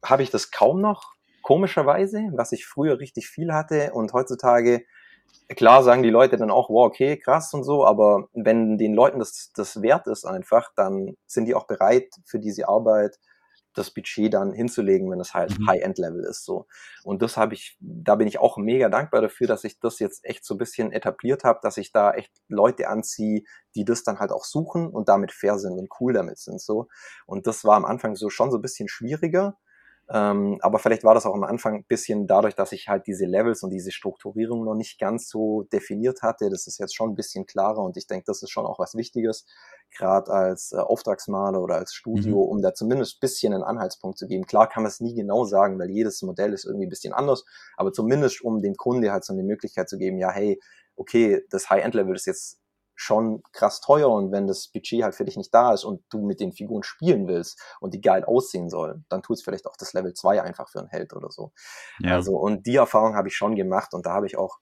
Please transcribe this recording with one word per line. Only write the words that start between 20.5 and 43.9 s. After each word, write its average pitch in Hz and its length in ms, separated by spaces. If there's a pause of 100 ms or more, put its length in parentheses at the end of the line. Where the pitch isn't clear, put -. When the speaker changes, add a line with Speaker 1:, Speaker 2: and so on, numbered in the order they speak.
Speaker 1:
ein 98 40
bisschen 113 340
etabliert 117 500
hab, 120 200
dass 107 160
ich 101 120
da 101 220
echt - 200 (160)
Leute 110 400
anziehe, 107 560 (300)
die 104 120
das 117 180
dann 101 160
halt 101 100
auch - 140
suchen 165 460
und 107 180
damit 98 240
fair 101 260
sind 92 200
und 95 100 (120)
cool 123 120
damit 95 260
sind, - 220
so. 107 280 (380)
Und 95 200
das 113 180
war 107 120
am 101 100
Anfang 107 280
so 104 140
schon 120 220
so 120 80
ein 104 40
bisschen 110 260
schwieriger. 165 680 (540)
Ähm, 101 520
aber 104 180
vielleicht 110 240
war 110 100
das 113 120
auch 98 80
am 98 100
Anfang 110 320
ein 104 80
bisschen 104 420
dadurch, 101 300
dass 98 160
ich - 160
halt 98 180
diese 95 180
Levels 104 380
und 95 80
diese 95 220
Strukturierung 113 720
noch 110 100
nicht 107 240
ganz 113 300
so 107 340 (100)
definiert 107 500
hatte. 110 280
Das 92 160
ist - 140
jetzt 95 160
schon 113 140
ein 101 40
bisschen 95 320
klarer 104 360
und 90 140
ich 92 120
denk, 92 180
das 101 160
ist - 80
schon 113 160
auch - 140
was 90 160
Wichtiges, 113 500 (500)
grad 95 320
als, 92 440
äh, - 60
Auftragsmaler 98 840
oder 87 140
als 92 180
Studio, 104 480
Speaker 2:
Mhm. - 0
Speaker 1:
um 101 200
da - 120
zumindest 120 440
ein - 20
bisschen 117 340
einen 95 80
Anhaltspunkt 117 560